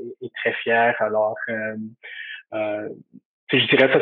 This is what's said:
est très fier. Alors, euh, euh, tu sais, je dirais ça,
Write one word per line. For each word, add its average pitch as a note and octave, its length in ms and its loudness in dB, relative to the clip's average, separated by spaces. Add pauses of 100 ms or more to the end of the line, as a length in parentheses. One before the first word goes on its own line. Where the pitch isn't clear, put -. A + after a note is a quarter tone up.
(220)
est - 140 -12
très - 160 -2 (100)
fier. A#2 380 4
Alors, G#2+ 340 2 (140)
euh, A2 260 -4 (800)
euh, G#2+ 340 -4 (600)
tu C#3 100 2
sais, B2 80 2
je C#3+ 100 4
dirais C3 160 6
ça, D3 100 4